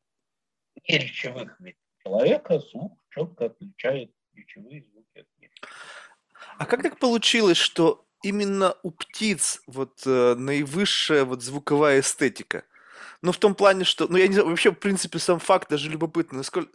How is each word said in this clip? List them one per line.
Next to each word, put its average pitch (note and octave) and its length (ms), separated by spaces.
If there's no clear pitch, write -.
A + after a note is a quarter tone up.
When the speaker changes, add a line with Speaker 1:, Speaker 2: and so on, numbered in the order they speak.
Speaker 1:
неречевых B2+ 720
ведь - 160
человека, D3 580
слух D3 320
четко E3 360
отличает C3 640
речевые C3+ 500
звуки G#2+ 340
от - 80
неречевых. - 320
Speaker 2:
А D3 80
как B3 160
так D#4+ 160
получилось, A3+ 580
что - 500
именно G3 600
у F3+ 80
птиц - 760
вот, C3 400
э, B2 280
наивысшая C#3+ 920
вот B2+ 180
звуковая C#3+ 580
эстетика? - 640
Ну, F3+ 100
в - 80
том G#3 160
плане, F#3+ 300
что, - 240
ну, F3 80
я F#3 100
не G3 80
знаю, G3 140
вообще, E3+ 220
в - 80
принципе, F#3+ 400
сам E3+ 200
факт - 320
даже D3+ 200
любопытный, D#3+ 480
насколь-, D3 360